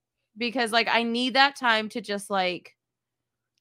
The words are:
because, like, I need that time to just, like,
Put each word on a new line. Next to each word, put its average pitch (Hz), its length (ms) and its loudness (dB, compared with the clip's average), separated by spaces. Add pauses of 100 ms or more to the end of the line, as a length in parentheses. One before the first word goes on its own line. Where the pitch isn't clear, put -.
(360)
because, 233 360 -2
like, 233 200 2
I 233 120 4
need 233 320 -2
that 277 200 4
time 220 340 0
to 240 120 -8
just, 202 300 -8
like, 185 440 -4 (840)